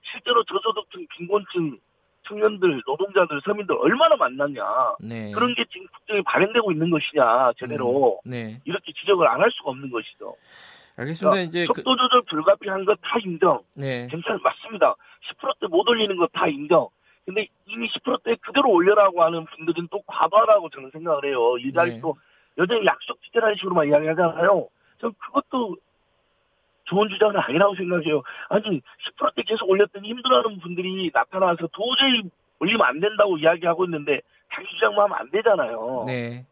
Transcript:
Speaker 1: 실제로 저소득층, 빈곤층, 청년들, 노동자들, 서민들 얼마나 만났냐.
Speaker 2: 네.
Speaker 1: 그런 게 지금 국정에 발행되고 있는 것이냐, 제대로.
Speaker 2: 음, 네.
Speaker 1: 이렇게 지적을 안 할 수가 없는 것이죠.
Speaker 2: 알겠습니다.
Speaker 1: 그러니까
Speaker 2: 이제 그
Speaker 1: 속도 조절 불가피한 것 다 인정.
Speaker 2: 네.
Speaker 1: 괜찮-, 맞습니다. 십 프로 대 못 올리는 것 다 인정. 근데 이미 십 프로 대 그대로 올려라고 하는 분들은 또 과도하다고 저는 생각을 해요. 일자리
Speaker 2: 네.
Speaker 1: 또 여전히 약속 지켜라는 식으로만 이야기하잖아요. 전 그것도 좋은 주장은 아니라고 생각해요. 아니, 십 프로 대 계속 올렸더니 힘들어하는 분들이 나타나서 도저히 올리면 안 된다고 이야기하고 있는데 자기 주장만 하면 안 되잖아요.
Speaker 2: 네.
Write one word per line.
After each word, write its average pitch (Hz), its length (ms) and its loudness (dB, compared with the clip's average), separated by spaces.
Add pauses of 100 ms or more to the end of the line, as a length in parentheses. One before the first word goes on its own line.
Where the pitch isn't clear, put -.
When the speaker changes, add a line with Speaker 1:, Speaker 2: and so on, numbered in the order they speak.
Speaker 1:
실제로 233 400 0
저소득층, - 640 -6 (100)
빈곤층, 175 600 -4 (480)
청년들, 202 600 0
노동자들, 170 580 0
서민들 185 340 -2
얼마나 277 380 4
만났냐. 135 480 -2 (340)
Speaker 2:
네. 110 320 -10
Speaker 1:
그런 240 240 -2
게 - 180 -4
지금 190 220 -18
국정에 208 280 -4
발행되고 208 500 0
있는 160 180 0
것이냐, 131 680 2
제대로. 127 720 0
Speaker 2:
음, 127 40 -14
네. 117 340 -10
Speaker 1:
이렇게 165 280 -6
지적을 175 360 2
안 120 120 0
할 226 120 4
수가 - 180 -8
없는 131 200 -10
것이죠. 107 440 -10 (600)
Speaker 2:
알겠습니다. 165 340 0
Speaker 1:
그러니까 185 180 2
Speaker 2:
이제 170 180 -2
그 - 80 0
Speaker 1:
속도 254 220 0
조절 247 260 4
불가피한 190 600 0
것 208 180 2
다 - 220 -4
인정. 170 360 2 (140)
Speaker 2:
네. 127 360 -6
Speaker 1:
괜찮-, 175 320 -6
맞습니다. 190 520 0 (280)
십 - 160 -14
프로 269 220 -6
대 - 80 -6
못 330 200 2
올리는 208 280 0
것 170 160 2
다 165 160 0
인정. 147 400 2 (360)
근데 196 220 -4 (200)
이미 226 220 -8
십 - 140 -8
프로 - 160 -2
대 233 220 0
그대로 262 300 0
올려라고 190 520 4
하는 165 220 0
분들은 165 460 -6
또 202 160 -6
과도하다고 190 640 4
저는 135 220 -16
생각을 156 340 -2
해요. 123 320 2
일자리 135 360 0
Speaker 2:
네. 113 60 -14
Speaker 1:
또 151 160 -4 (420)
여전히 202 280 2
약속 - 360 -4
지켜라는 208 340 0
식으로만 180 320 0
이야기하잖아요. 165 800 2 (320)
전 233 180 -6
그것도 247 580 -4 (1080)
좋은 208 240 2
주장은 202 280 2
아니라고 185 380 2
생각해요. 170 480 -2 (260)
아니, 202 320 -2 (240)
십 - 120 -12
프로 294 160 0
대 - 100 -4
계속 220 260 -4
올렸더니 202 400 0
힘들어하는 240 520 0
분들이 180 520 -6
나타나서 170 600 0
도저히 254 500 0 (380)
올리면 208 260 0
안 135 140 -2
된다고 208 360 2
이야기하고 170 480 2
있는데 147 360 -2 (340)
자기 - 140 -12
주장만 208 380 2
하면 - 120 -4
안 127 120 -10
되잖아요. 127 760 0
Speaker 2:
네. 123 440 -6